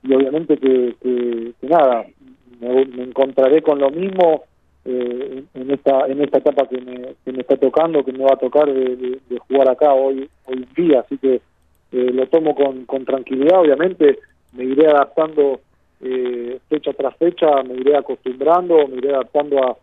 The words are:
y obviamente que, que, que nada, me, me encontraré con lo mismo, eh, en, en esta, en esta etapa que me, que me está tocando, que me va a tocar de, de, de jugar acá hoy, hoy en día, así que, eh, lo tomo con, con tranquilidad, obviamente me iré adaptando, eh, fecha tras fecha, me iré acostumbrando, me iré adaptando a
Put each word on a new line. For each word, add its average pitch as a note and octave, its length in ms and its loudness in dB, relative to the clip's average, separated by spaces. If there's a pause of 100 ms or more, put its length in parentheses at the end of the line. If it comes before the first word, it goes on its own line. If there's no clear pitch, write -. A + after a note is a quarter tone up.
y C3 120 0
obviamente C#3+ 440 0
que, B2+ 440 0
que, A#2+ 580 -4
que C3 80 -12
nada, C3 380 2 (560)
me, B2+ 240 0
me B2+ 180 -12
encontraré C3+ 580 2
con D3+ 180 0
lo C#3 100 2
mismo, F3 540 0 (420)
eh, B2+ 580 -8 (100)
en, C3 80 -14
en C3+ 100 -6
esta, C3+ 360 0
en C3+ 140 -4
esta C#3+ 160 0
etapa C#3 300 0
que B2+ 120 -8
me, B2+ 440 -16
que C3 80 -10
me B2+ 100 -10
está C3+ 160 0
tocando, D3+ 460 0
que C3 100 -8
me C3 100 -6
va C3+ 100 4
a B2+ 40 0
tocar C#3 280 0
de, C3 300 -2
de, B2+ 240 -8 (100)
de B2 100 -8
jugar C3+ 300 2
acá C#3 240 2
hoy, C3+ 360 -2 (160)
hoy C3 100 -8
en C#3 320 -4
día, C3+ 140 4
así C#3 160 -10
que, C3 240 0 (520)
eh, B2+ 180 -2
lo B2+ 160 -2
tomo D#3 280 0
con, C3+ 300 -2
con C3 200 -8
tranquilidad, C3+ 560 2
obviamente D#3 580 2 (340)
me B2+ 120 -10
iré C#3 220 4
adaptando, D3 760 2 (400)
eh, B2 640 -6
fecha D3 260 -4
tras C#3 240 -4
fecha, D#3+ 460 2
me B2+ 120 -10
iré C3+ 200 2
acostumbrando, D3 920 0
me C3 100 -10
iré C#3 160 -2
adaptando C#3 500 0
a B2+ 200 -2